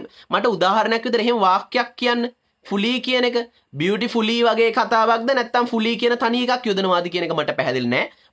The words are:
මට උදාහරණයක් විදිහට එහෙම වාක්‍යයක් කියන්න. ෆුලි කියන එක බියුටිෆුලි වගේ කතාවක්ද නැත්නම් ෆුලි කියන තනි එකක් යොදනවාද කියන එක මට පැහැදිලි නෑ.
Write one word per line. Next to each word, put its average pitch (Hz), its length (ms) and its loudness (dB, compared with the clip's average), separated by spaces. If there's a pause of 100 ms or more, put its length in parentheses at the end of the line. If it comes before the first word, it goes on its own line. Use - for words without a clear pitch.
(320)
මට - 140 0
උදාහරණයක් 214 580 2
විදිහට 226 220 0
එහෙම 240 140 2
වාක්‍යයක් 202 560 0
කියන්න. 240 340 -2 (360)
ෆුලි 220 340 -2
කියන 254 240 0
එක 240 140 0 (380)
බියුටිෆුලි 220 680 0
වගේ 226 280 2
කතාවක්ද 233 640 0
නැත්නම් 240 320 0
ෆුලි 233 300 -2
කියන 240 200 0
තනි 240 280 0
එකක් 247 240 -2
යොදනවාද 185 400 0
කියන 175 160 -4
එක 165 100 -4
මට 151 240 -2
පැහැදිලි 127 300 0
නෑ. 131 240 0 (220)